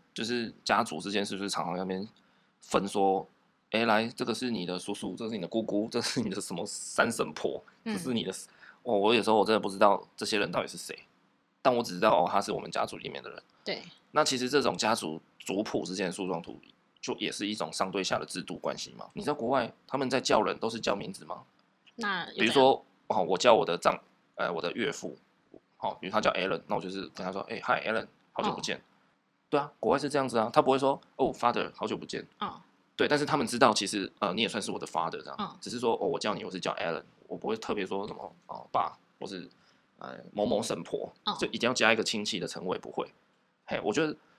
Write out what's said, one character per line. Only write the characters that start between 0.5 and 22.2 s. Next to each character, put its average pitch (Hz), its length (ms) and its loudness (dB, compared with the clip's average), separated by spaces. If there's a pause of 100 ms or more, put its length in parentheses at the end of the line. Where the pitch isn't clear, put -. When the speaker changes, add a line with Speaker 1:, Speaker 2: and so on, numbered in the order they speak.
Speaker 1:
家 107 180 4
族 78 160 -4
之 95 120 -6
间 101 140 2
是 101 120 -6
不 95 60 -6
是 101 80 -2
常 82 160 -2
常 87 80 -2
在 90 60 -2
那 95 40 -2
边 95 240 -4 (540)
分 - 260 0
说 98 400 2 (440)
，“哎， 110 120 2
来， 113 240 4
这 131 160 -6
个 117 100 0
是 123 160 -4
你 95 140 -4
的 90 140 -4
叔 101 160 -6
叔， 92 200 -8
这 113 140 -8
是 117 60 -6
你 95 80 -4
的 82 40 -6
姑 113 160 -2
姑， 104 280 -2
这 120 100 -2
是 117 220 -2
你 104 80 -2
的 95 100 -4
什 - 140 -8
么 85 100 -4
三 - 480 -2
婶 113 220 -2
婆， - 280 -4 (220)
Speaker 2:
嗯。 226 100 -4
Speaker 1:
这 180 80 -4
是 131 120 -2
你 110 100 0
的”， 92 80 -4 (500)
哦， 117 140 2
我 104 180 6
有 107 80 6
时 104 60 0
候 110 80 6
我 101 80 8
真 107 80 4
的 104 80 6
不 104 80 -2
知 98 100 -6
道 101 380 6
这 - 80 -6
些 104 140 0
人 92 120 0
到 98 120 -2
底 87 40 -4
是 - 120 -12
谁， - 200 -12 (640)
但 127 160 4
我 120 60 2
只 101 100 -6
知 90 80 -6
道， 107 240 6
哦， - 20 2
他 101 140 2
是 104 100 -2
我 - 80 -2
们 - 120 -10
家 - 160 -2
族 - 100 -8
里 - 140 -10
面 - 120 -10
的 - 60 -10
人。 - 140 -14 (200)
Speaker 2:
对。 - 200 -6 (300)
Speaker 1:
那 151 120 4
其 135 140 0
实 127 100 0
这 139 140 4
种 - 120 2
家 110 200 2
族 82 260 -4 (180)
族 98 240 -2
谱 110 220 -2
之 90 100 -8
间 95 120 -2
的 87 60 -2
树 95 140 -6
状 87 140 -2
图， - 180 -14 (440)
就 123 160 -4
也 - 120 -2
是 - 160 -4
一 107 80 -2
种 80 160 -4
上 95 200 -2
对 95 120 0
下 113 160 0
的 - 60 -6
制 - 160 -8
度 85 160 -8
关 73 220 -4
系 - 180 -12
嘛。 50 160 -16
你 - 80 -10
知 104 60 -6
道 147 80 0
国 113 160 -4
外 135 200 0 (160)
他 135 120 -4
们 135 100 0
在 131 100 2
叫 - 220 4
人 92 180 0
都 110 120 -2
是 113 100 -6
叫 - 160 0
名 - 160 -8
字 - 140 -16
吗？ - 160 -10 (540)
Speaker 2:
那 202 240 -2